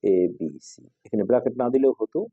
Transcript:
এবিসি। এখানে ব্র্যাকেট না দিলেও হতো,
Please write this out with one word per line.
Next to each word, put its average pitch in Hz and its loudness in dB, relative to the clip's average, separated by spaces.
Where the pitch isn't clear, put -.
এবিসি। 87 -2
এখানে 107 -4
ব্র্যাকেট 123 0
না 123 -2
দিলেও 131 2
হতো, 110 -6